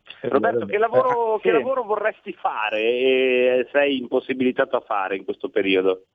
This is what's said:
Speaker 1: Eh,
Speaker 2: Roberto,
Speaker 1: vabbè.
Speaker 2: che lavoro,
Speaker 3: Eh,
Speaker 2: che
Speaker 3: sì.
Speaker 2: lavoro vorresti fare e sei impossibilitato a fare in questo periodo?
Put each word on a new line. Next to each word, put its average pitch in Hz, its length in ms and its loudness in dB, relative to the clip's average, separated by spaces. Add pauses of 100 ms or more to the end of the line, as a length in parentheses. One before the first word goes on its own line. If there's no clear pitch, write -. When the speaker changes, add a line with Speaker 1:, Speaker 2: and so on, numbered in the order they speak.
(240)
Speaker 1:
Eh, - 60 -8
Speaker 2:
Roberto, 214 300 0
Speaker 1:
vabbè. 101 120 -6
Speaker 2:
che - 60 0
lavoro, 233 600 0
Speaker 3:
Eh, - 40 -14
Speaker 2:
che 185 80 0
Speaker 3:
sì. - 60 4
Speaker 2:
lavoro 254 280 -2
vorresti 208 500 -6
fare 110 480 -4
e 127 880 2
sei 143 260 2
impossibilitato 127 800 -2
a 120 60 -2
fare 98 340 -4
in 95 100 -8
questo 101 240 -8
periodo? 95 540 0 (120)